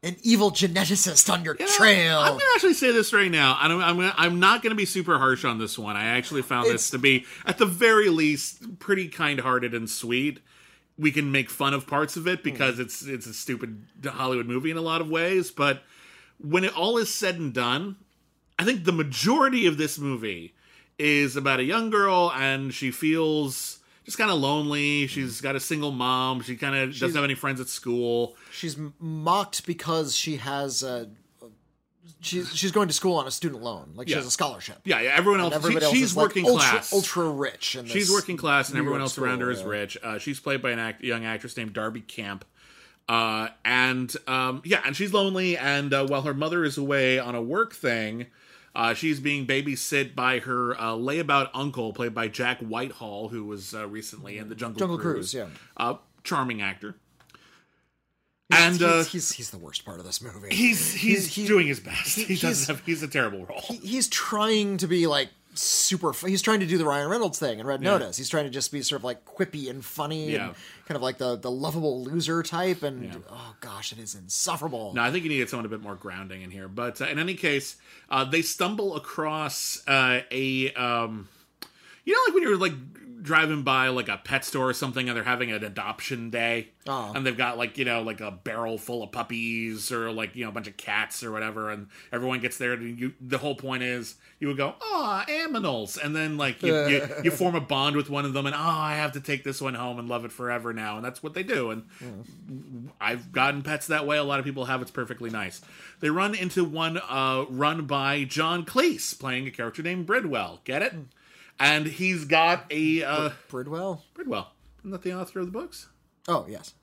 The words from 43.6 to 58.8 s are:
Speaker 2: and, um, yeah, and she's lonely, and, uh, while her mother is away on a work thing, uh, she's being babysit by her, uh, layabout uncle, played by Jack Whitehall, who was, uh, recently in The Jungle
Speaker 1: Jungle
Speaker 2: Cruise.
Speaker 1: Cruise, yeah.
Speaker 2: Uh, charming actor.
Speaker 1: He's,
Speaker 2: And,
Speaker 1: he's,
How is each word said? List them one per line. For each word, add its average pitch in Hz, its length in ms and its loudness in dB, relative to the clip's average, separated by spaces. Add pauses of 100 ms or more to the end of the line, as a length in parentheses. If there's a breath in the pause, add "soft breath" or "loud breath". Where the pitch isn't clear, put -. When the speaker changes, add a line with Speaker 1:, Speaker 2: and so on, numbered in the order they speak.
Speaker 2:
and, 127 500 2 (140)
um, 131 360 0
yeah, 175 200 2
and 139 100 0
she's 185 180 -2
lonely, 190 440 2
and, 143 360 0
uh, 139 140 2
while 135 160 0
her 143 120 -2
mother 160 300 0
is 143 140 -2
away 139 400 4
on 120 160 -4
a 120 80 -2
work 185 300 -2
thing, 117 540 -2 (480 loud breath)
uh, 117 200 2
she's 151 260 0
being 139 260 -2
babysit 135 680 0
by 127 240 2
her, 123 420 -2
uh, 113 120 -2
layabout 139 600 2
uncle, 123 400 -4
played 117 220 -4
by 113 120 -2
Jack 123 340 -2
Whitehall, 113 680 -8
who 113 160 -8
was, 101 300 -10
uh, 107 120 -8
recently 104 520 -12
in 107 100 -12
The 113 60 -10
Jungle 117 240 -8
Speaker 1:
Jungle 175 200 0
Speaker 2:
Cruise. 123 340 -2
Speaker 1:
Cruise, - 20 -6
yeah. 117 120 -6 (300 loud breath)
Speaker 2:
Uh, 120 200 -2 (280)
charming 127 380 -2
actor. 98 320 -8 (1500 soft breath)
Speaker 1:
He's, 160 120 8
Speaker 2:
And, 170 140 8
Speaker 1:
he's, 170 80 4